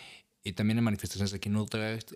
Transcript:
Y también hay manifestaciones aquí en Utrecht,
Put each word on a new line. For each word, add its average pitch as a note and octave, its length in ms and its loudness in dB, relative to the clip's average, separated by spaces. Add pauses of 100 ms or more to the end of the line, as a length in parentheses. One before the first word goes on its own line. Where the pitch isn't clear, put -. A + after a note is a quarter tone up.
(440)
Y G2+ 100 -4
también A2 240 4
hay A#2 60 4
manifestaciones G2+ 500 0
aquí G2+ 160 -4
en G#2 80 2
Utrecht, A2 580 -2